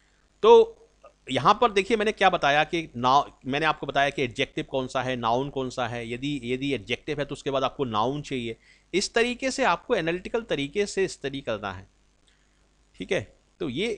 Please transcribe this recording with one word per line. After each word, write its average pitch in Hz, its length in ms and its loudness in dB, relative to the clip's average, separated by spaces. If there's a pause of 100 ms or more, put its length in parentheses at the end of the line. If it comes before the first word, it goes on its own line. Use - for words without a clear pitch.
(420)
तो 226 340 8 (540)
यहाँ 151 300 4
पर 233 120 4
देखिए 202 240 2
मैंने 214 160 0
क्या 190 180 4
बताया 147 340 2
कि 160 340 -6
now, 131 240 4 (240)
मैंने 143 200 0
आपको 151 200 0
बताया 139 240 2
कि 147 120 -4
एडजेक्टिव 131 420 -4
कौन 135 220 -4
सा 165 160 -4
है, 131 140 -2
नाउन 120 340 0
कौन 131 200 -6
सा 123 180 -4
है। 117 220 -8
यदि, 131 340 -6
यदि 131 300 -2
एडजेक्टिव 120 440 -6
है 143 60 -2
तो 135 80 -10
उसके 139 180 -6
बाद 135 140 0
आपको 131 200 -2
नाउन 123 380 -2
चाहिए। 117 340 -8 (380)
इस 202 200 -2
तरीके 247 360 0
से 262 140 -2
आपको 185 300 0
एनालिटिकल 180 480 -2
तरीके 175 440 -2
से 190 220 -2
स्टडी 139 320 -8
करना 104 320 -4
है, 95 140 -14 (1120)
ठीक 185 160 -6
है। 143 240 -4 (240)
तो 170 80 -4
ये 165 300 -4